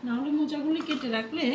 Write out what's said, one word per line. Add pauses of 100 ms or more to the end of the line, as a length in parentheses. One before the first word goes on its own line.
নাহলে
মোচাগুলি
কেটে (100)
রাখলে (100)